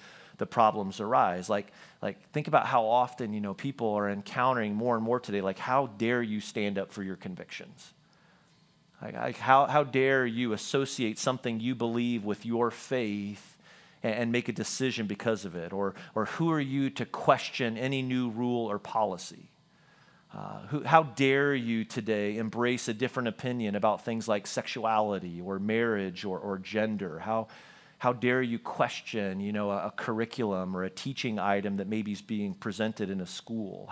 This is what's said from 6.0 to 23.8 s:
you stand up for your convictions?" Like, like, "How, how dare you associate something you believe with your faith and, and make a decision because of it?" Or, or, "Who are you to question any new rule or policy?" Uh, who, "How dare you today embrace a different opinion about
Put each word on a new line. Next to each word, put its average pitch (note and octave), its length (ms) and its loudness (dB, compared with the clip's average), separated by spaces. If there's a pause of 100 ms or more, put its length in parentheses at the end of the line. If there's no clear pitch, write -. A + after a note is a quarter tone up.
you G#2+ 160 -2
stand G2+ 380 -4
up G2 160 -4
for G#2 100 -8
your F#2+ 140 -6
convictions?" - 800 -14 (1080)
Like, A2+ 140 -10
like, A#2+ 240 -4
"How, C3+ 260 8
how C#3+ 200 4
dare C3 420 4
you A#2 260 0
associate B2+ 680 -2
something B2 420 -2
you B2 140 -2
believe A#2 500 0
with G#2 200 -4
your A#2 260 2
faith G#2 840 -4 (460)
and, A2 140 0
and A#2 160 0
make B2 180 0
a - 20 -2
decision A#2 540 -2
because G2+ 400 -2
of E2+ 100 -10
it?" F2 160 -8
Or, G2 220 -2 (200)
or, G#2+ 120 0
"Who E3 240 0
are D#3+ 100 2
you C3+ 300 0
to B2+ 160 -6
question B2 720 0
any C3 240 0
new B2+ 260 0
rule A#2 420 0
or G2+ 80 -2
policy?" G2 680 -4 (840)
Uh, G2+ 340 -10
who, C3+ 140 -2
"How D#3+ 200 8
dare C#3 520 4
you A#2 300 0
today G#2+ 540 0
embrace A#2 500 0
a A2+ 60 0
different A#2+ 340 0
opinion A2+ 480 -2
about G2+ 260 2